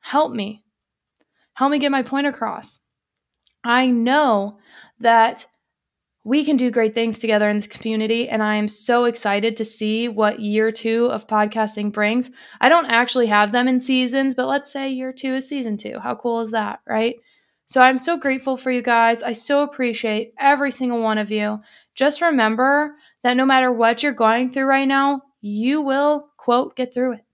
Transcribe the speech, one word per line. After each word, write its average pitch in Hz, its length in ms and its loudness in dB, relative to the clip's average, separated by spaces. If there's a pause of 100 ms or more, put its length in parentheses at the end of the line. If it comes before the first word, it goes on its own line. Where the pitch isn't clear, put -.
Help 294 320 -2
me. 214 300 -8 (880)
Help 269 180 0
me 294 80 0
get 277 120 0
my 269 120 0
point 277 240 -2
across." - 540 -8 (800)
I 247 240 2
know 233 720 2 (420)
that 226 460 4 (800)
we 277 180 2
can 285 140 2
do 247 120 2
great 220 240 0
things 226 260 -2
together 214 280 2
in 208 80 2
this 208 120 -4
community, 220 600 -2
and 220 160 -2
I 214 120 0
am 208 120 -2
so 240 380 0
excited 220 500 -2
to 226 100 -6
see 220 440 -4
what 208 320 0
year 214 300 0
two 226 400 0
of 214 160 -6
podcasting 214 680 -2
brings. 226 360 -2 (300)
I - 80 4
don't 330 180 6
actually 240 420 2
have 208 260 4
them 247 160 2
in 254 100 2
seasons, 254 560 0
but 254 120 -4
let's 277 220 -4
say 269 200 -8
year 262 240 -8
two 262 220 -6
is 262 120 -6
season 233 300 -6
two. - 220 -10
How 240 160 -6
cool 233 260 -4
is 220 100 -6
that, 214 340 -4
right? 226 300 -2 (520)
So 262 140 4
I'm 254 160 6
so 330 200 -2
grateful 262 400 -2
for 262 140 -4
you 247 100 0
guys. 233 420 2
I 240 80 -4
so 277 320 0
appreciate 233 760 -4
every 277 340 2
single 240 300 -4
one 220 160 0
of 208 140 -4
you. 214 300 -4 (340)
Just 294 260 0
remember 277 760 2 (260)
that 247 140 0
no 262 80 2
matter 262 260 4
what 233 320 2
you're 285 80 0
going 233 380 2
through 269 160 -2
right 269 220 2
now, 277 340 0 (180)
you 220 420 -2
will, 285 540 0
quote, 247 400 -2
"get 254 180 -6
through 247 200 -2
it" 214 200 -14